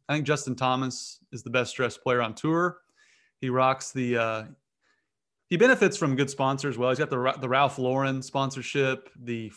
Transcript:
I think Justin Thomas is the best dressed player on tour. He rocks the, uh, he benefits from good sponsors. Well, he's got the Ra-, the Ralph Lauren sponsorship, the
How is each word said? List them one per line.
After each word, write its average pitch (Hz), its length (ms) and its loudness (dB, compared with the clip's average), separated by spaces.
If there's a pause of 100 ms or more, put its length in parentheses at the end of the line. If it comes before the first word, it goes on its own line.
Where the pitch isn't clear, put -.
I 147 60 0
think 151 100 -2
Justin 143 300 -2
Thomas 127 640 -2 (120)
is 117 120 -12
the 127 80 -10
best 123 240 0
dressed 120 260 -2
player 123 220 2
on 110 100 -4
tour. 170 460 -2 (600)
He 131 120 -4
rocks 131 400 2
the, 120 260 -2
uh, 113 260 -2 (1000)
he - 120 0
benefits 196 380 6
from 139 200 0
good 139 160 0
sponsors. 135 440 -2
Well, 123 140 2
he's 127 80 2
got 147 140 -2
the 131 80 0
Ra-, 131 180 0
the 131 120 -6
Ralph 139 280 2
Lauren 135 460 0
sponsorship, 135 920 -2
the 117 420 -8